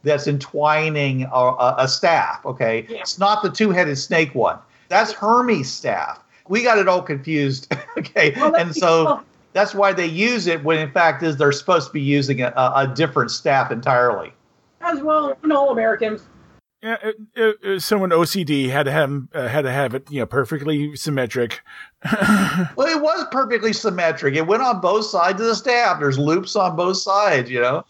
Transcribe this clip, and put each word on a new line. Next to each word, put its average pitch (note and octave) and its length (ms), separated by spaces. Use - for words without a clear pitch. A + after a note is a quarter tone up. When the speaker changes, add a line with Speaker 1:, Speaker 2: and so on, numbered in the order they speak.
Speaker 1:
that's C#3+ 240
entwining D3 960
a, C3 120
a, B2 440
a C3 80
staff, B2+ 580
okay? A#2 420
Speaker 2:
Yeah. A3 140
Speaker 1:
It's - 180
not G#3 240
the F#3+ 60
two-headed F3 480
snake D#3+ 380
one. F#2+ 220
That's G#3+ 240
Hermes' A3 580
staff. F#2+ 540
We A3 160
got A#3 140
it F#3+ 100
all F3+ 140
confused, C#3+ 720
<laughs> - 120
okay? D#3 400
Speaker 2:
Well, D4+ 140
that's E3 120
Speaker 1:
And E3 120
so E3 300
Speaker 2:
because - 200
Speaker 1:
that's G3+ 240
why G3 180
they F3 140
use G3 400
it E3 160
when, D#3 160
in D3+ 120
fact, D#3+ 300
is D#3+ 160
they're C#3+ 140
supposed D#3+ 360
to - 60
be D3+ 80
using C#3 400
a, B2 140
a, C3 160
a B2 60
different C#3 360
staff C3+ 400
entirely. A#2+ 600
Speaker 2:
As E4 200
well, D4+ 420
you D#4 60
know, C#4+ 200
Americans. A3 520
Speaker 3:
Yeah, A3+ 220
it, G#3+ 120
it, A3 260
it, G3 200
someone F#3+ 320
O E3 100
C F3 220
D C#3 240
had C#3 140
to C#3 80
have, C#3+ 200
uh, B2+ 140
had C#3+ 140
to C3 80
have C3 240
it, C3+ 140
you C#3+ 120
know, A2 40
perfectly D3 680
symmetric. B2+ 680
<laughs> - 60
Speaker 1:
Well, C4+ 120
it D#4+ 140
was D#4 300
perfectly A3+ 420
symmetric. E3 600
It D#3+ 120
went A3 160
on A#3 160
both G3+ 260
sides F#3+ 360
of A3+ 60
the A3+ 80
staff. A3 440
There's C#3 180
loops E3 380
on F#3 220
both F#3 200
sides, F#3+ 520
you B2 100
know, B2+ 300